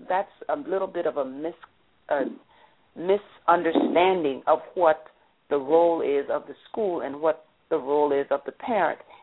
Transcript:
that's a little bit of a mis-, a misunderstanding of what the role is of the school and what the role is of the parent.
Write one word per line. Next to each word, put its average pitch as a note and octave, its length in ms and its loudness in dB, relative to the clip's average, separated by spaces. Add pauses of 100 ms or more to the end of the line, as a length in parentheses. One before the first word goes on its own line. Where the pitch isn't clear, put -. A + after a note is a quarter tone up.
that's F#3+ 220 -2 (180)
a D3 220 -6
little F#3+ 180 -2
bit F3 180 -6
of D3+ 120 -2
a C#3 80 -2
mis-, C#3+ 280 -8 (560)
a C#3+ 120 0 (760)
misunderstanding E3+ 1500 0
of D#3 120 4 (160)
what D#3+ 280 4 (460)
the D3 80 0
role D#3+ 440 2
is C#3 300 -2
of D3 160 -2
the C#3 60 -16 (180)
school F3+ 300 -4
and C3+ 180 -8
what D#3+ 260 -2 (240)
the D#3+ 80 0
role C#3+ 360 0
is C#3 180 0
of C#3 140 2
the C3+ 80 -10
parent. G3 460 -2 (240)